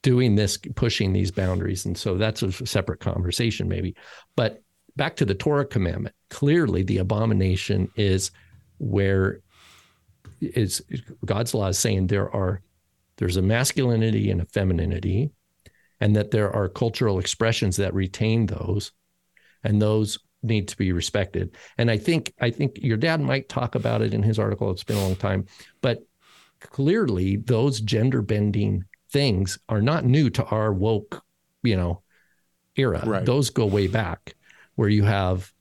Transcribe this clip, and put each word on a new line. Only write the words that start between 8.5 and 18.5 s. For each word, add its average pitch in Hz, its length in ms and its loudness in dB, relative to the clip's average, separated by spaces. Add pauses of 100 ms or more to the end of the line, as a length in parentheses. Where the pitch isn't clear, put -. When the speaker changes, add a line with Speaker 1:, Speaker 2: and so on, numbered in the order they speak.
Speaker 1:
where 98 640 2 (1000)
is - 440 -2 (420)
God's 107 280 -2
law 104 140 0
is 95 120 -2
saying 95 280 2
there 98 280 0
are, 92 260 -2 (560)
there's 92 200 -2
a 95 40 2
masculinity 113 880 2
and 92 120 0
a 87 40 -4
femininity, 92 880 0 (680)
and 104 160 4
that 107 160 0
there 107 220 0
are 98 160 0
cultural 110 480 0
expressions 110 600 0
that 98 160 -2
retain 110 520 0
those, 98 460 -4 (720)